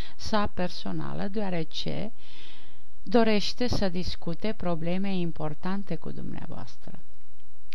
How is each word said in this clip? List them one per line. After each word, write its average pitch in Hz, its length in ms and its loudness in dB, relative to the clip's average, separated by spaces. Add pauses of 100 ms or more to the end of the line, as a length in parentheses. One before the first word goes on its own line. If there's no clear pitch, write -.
(160)
sa 208 300 0
personală, 175 800 0
deoarece 180 840 0 (880)
dorește 220 640 2
să 208 220 0
discute 180 680 0
probleme 175 600 0
importante 170 800 0
cu 143 140 0
dumneavoastră." - 880 0 (760)